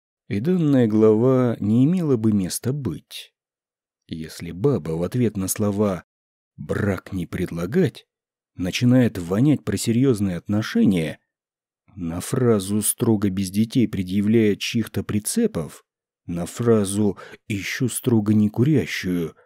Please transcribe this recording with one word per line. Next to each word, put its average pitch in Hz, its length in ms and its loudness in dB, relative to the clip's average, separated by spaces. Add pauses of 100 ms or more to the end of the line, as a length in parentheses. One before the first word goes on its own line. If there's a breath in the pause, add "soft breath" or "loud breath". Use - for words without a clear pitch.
(280)
и 98 120 -4
данная 147 480 4
глава 110 720 4
не 113 260 4
имела 160 320 2
бы 110 160 2
места 104 400 -2
быть. - 600 -10 (760)
Если 82 440 -12
баба 87 400 -2
в 82 120 -4
ответ 110 340 -2
на 92 100 -4
слова 101 560 -2 (520)
"брак 95 580 -4
не 87 120 -6
предлагать" 92 840 -2 (480)
начинает 123 640 2
вонять 101 460 0
про 95 140 -4
серьезные 110 600 0
отношения, 104 840 0 (760)
на 85 240 -6
фразу 107 640 0
"строго 104 480 0
без 95 180 -4
детей, 110 380 0
предъявляя 101 680 0
чьих-то - 480 -6
прицепов", 104 800 -4 (420)
на 87 200 -6
фразу 104 720 0 (300 loud breath)
"ищу 110 420 -4
строго 110 440 2
не 107 160 4
курящую", 92 840 -2 (100)